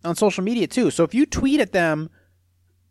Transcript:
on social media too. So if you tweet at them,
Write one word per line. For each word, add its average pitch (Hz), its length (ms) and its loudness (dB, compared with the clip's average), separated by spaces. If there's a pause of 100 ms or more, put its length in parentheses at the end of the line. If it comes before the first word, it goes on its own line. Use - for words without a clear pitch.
on 170 120 -4
social 190 280 0
media 214 240 -2
too. 196 240 0
So 170 120 0
if 156 100 -2
you 269 120 2
tweet 277 340 0
at 208 120 -2
them, 160 380 -2 (800)